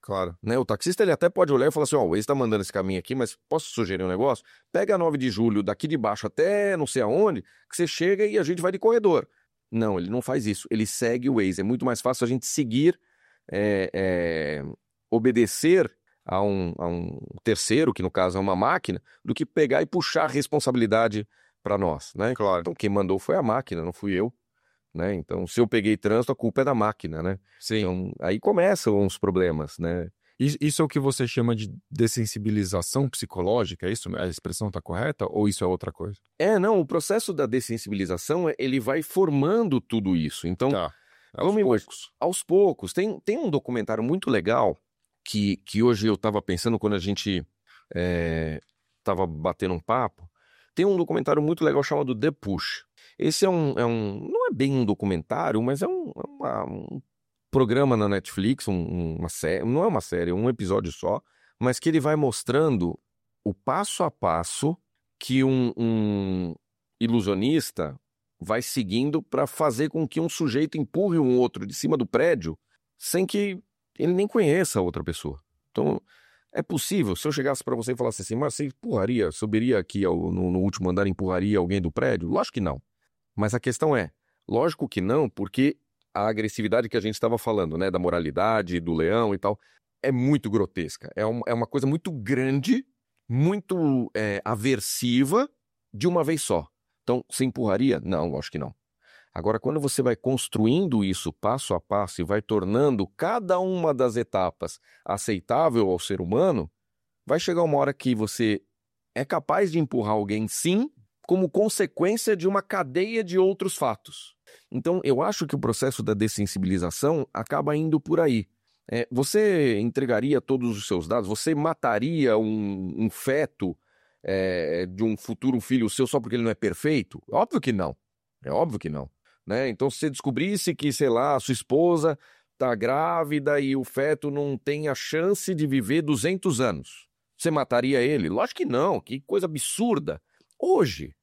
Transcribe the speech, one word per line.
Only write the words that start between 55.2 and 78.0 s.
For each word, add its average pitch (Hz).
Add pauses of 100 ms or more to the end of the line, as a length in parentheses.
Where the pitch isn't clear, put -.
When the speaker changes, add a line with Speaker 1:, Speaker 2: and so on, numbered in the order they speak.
Speaker 2:
mas 135
é 202
um, 359
é -
uma, 277
um - (480)
programa 131
na 104
Netflix, 101
um, 101
um, 85
uma 85
sé-, 80
não 135
é -
uma 160
série, 85
é 87
um 107
episódio 101
só, 101 (380)
mas 123
que -
ele 160
vai 151
mostrando 127 (460)
o 104
passo 175
a 160
passo 87 (420)
que 131
um, 127
um 101 (460)
ilusionista 107 (420)
vai 107
seguindo 131
pra 135
fazer 151
com 160
que -
um 165
sujeito 151
empurre 170
um 127
outro 113
de 101
cima 156
do 127
prédio 117 (400)
sem 185
que 202 (380)
ele 165
nem 196
conheça 170
a 95
outra 80
pessoa. 76 (320)
Então, 147 (520)
é -
possível, 147
se -
eu 151
chegasse 139
pra 127
você 117
e 120
falasse 117